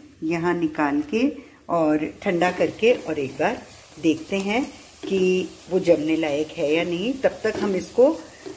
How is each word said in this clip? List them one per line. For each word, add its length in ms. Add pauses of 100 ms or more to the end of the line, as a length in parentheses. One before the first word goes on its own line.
(240)
यहाँ 300
निकाल 480 (120)
के 180 (380)
और 360 (160)
ठंडा 300
करके 420
और 260
एक 200
बार 220 (400)
देखते 380
हैं 260 (420)
कि 400 (220)
वो 100
जमने 360
लायक 320
है 260
या 100
नहीं। 300
तब 300
तक 140
हम 180
इसको 360 (440)